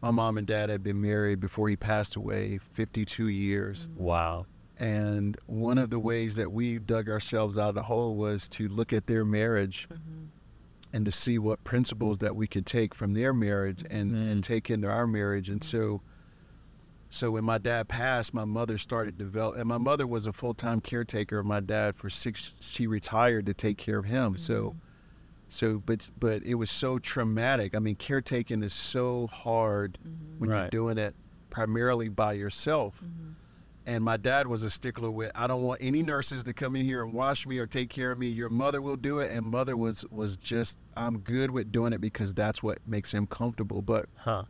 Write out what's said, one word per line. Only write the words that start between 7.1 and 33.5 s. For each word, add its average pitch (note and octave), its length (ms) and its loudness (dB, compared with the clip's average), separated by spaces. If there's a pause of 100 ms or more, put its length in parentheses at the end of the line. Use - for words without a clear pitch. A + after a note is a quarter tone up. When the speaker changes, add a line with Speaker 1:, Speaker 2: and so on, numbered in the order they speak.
Speaker 1:
out G#2+ 120 4
of G#2 80 0
the G2+ 80 -2
hole A2+ 320 2
was G#2 320 0
to - 180 -2
look G#2 260 0
at G#2+ 140 2
their A2+ 180 4
marriage G#2+ 680 2
Speaker 2:
Mm-hmm. D#3+ 320 -12 (680)
Speaker 1:
and A2 120 2
to G#2 80 2
see A#2+ 260 2
what G#2+ 240 0
principles A2+ 560 2
that G#2 160 0
we G#2+ 140 0
could - 180 -2
take A2+ 300 2
from G2+ 160 0
their B2 200 4
marriage G2+ 580 0
and, G#2 200 0
Speaker 3:
Mm. A2 220 2
Speaker 1:
and G2+ 120 4
take A#2 260 0
into G#2 180 0
our A#2 180 2
marriage. G2+ 420 0
And G#2 120 -2
Speaker 2:
Mm-hmm. - 180 -6
Speaker 1:
so, G#2+ 220 0 (1120)
so A#2 200 0
when A2 120 0
my A2+ 140 4
dad A2+ 300 0
passed, B2 440 0
my A2 120 -2
mother A2 340 0
started G#2+ 400 -2
develop-, G#2+ 400 -2
and A#2 100 0
my A#2 100 2
mother C#3 280 2
was A2+ 220 0
a G#2 40 -2
full-time A#2 480 0
caretaker A2 600 -2
of G2 60 -2
my G#2 140 2
dad G#2 360 0
for - 120 -8
six, - 520 -6
she - 260 -2
retired A2 600 4
to G2+ 80 2
take G#2 240 2
care G#2+ 200 0
of G2+ 60 -2
him. A2 340 0
So G#2+ 320 0
Speaker 2:
Mm-hmm. - 80 -10 (720)
Speaker 1:
So, A2 320 0
but, A2 240 0 (100)
but A2 260 0
it A#2+ 100 0
was A2+ 160 0
so C3 300 0
traumatic. A2+ 720 2
I G#2+ 60 2
mean, G#2+ 160 2
caretaking A#2+ 680 0
is G#2 100 -2
so B2 540 0
hard A2 760 0
Speaker 2:
Mm-hmm. - 360 -12
Speaker 1:
when A2 120 0
you're G#2+ 100 4
Speaker 3:
Right. F#2 100 -2
Speaker 1:
doing A2+ 260 0
it G#2+ 180 -2 (360)
primarily A#2 580 2
by G#2+ 260 2
yourself. G#2 720 -2
Speaker 2:
Mm-hmm. E3 260 -12 (560)